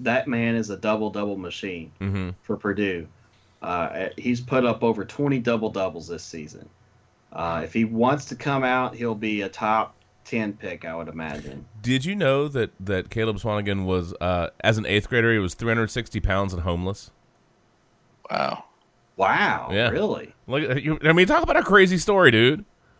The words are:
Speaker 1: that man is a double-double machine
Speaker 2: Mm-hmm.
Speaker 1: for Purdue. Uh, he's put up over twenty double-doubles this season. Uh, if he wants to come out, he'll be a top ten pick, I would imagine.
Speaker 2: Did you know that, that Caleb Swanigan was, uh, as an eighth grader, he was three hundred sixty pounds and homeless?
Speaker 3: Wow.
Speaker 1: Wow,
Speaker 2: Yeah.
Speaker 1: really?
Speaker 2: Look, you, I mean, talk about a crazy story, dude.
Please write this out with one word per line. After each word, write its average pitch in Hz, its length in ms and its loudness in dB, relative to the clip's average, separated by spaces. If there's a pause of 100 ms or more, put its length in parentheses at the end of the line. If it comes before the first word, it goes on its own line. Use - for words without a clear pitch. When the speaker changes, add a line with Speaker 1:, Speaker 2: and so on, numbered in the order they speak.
Speaker 1:
that 120 280 0
man 117 280 0
is 110 120 -2
a 101 80 -6
double-double 104 640 -2
machine 87 520 -10 (100)
Speaker 2:
Mm-hmm. 95 300 -4 (120)
Speaker 1:
for 104 160 -4
Purdue. 95 480 -2 (560)
Uh, 87 460 -4 (100)
he's 123 220 -2
put 123 260 0
up 117 160 0
over 113 220 0
twenty 139 340 -2
double-doubles 107 680 -2
this 85 160 -10
season. - 440 -16 (640)
Uh, 82 320 -4
if 82 80 -12
he 113 140 2
wants 120 400 2
to - 100 -10
come 139 280 -2
out, 127 300 0
he'll 117 200 -4
be 104 280 -2
a 98 60 -4
top 110 460 0 (300)
ten 110 280 -4
pick, 90 320 -10
I 82 100 -8
would 82 140 -8
imagine. 76 560 -10 (160)
Speaker 2:
Did 127 240 0
you 185 120 -4
know 143 320 2
that, 123 320 -2
that 95 280 -2
Caleb 110 280 -2
Swanigan 101 500 -2
was, 92 340 -2
uh, 87 280 0 (120)
as 110 180 2
an 110 60 -2
eighth 104 240 2
grader, 117 240 4
he 113 60 4
was 92 160 -2
three 117 160 -4
hundred 113 220 0
sixty 113 280 -6
pounds 98 320 0
and 85 100 -6
homeless? 90 480 -4 (1200)
Speaker 3:
Wow. - 340 -2 (520)
Speaker 1:
Wow, 98 560 2
Speaker 2:
Yeah. 110 180 2
Speaker 1:
really? 170 440 -4 (120)
Speaker 2:
Look, 131 360 -2
you, 151 220 -2
I 156 80 8
mean, 180 140 8
talk 320 160 4
about 339 140 2
a 349 60 6
crazy 185 360 6
story, 185 320 6
dude. 123 340 4 (360)